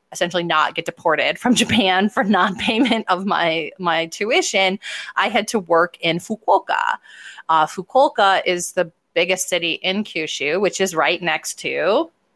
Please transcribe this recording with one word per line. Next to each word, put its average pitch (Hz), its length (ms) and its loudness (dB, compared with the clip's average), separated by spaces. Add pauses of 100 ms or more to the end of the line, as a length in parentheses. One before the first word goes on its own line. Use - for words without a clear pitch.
(120)
essentially 175 320 -2
not 156 300 2
get - 120 -6
deported 151 520 0
from 247 160 2
<laughs> - 20 4
Japan 202 540 2
for 262 140 -2
non-payment 214 840 2
of 190 180 -2
my, 165 520 0
my 165 280 0
tuition, 202 720 0 (380)
I 196 120 2
had 208 200 0
to 226 120 -2
work 170 400 -2
in 170 180 0
Fukuoka. - 800 -2 (500)
Uh, 160 180 4
Fukuoka 196 800 2
is 175 260 -2
the 175 180 0 (240)
biggest 180 340 0
city 170 260 -2
in 190 300 -2
Kyushu, 160 560 -4
which 196 200 0
is 185 140 0
right 156 280 2
next 156 380 -4
to 170 500 -2 (240)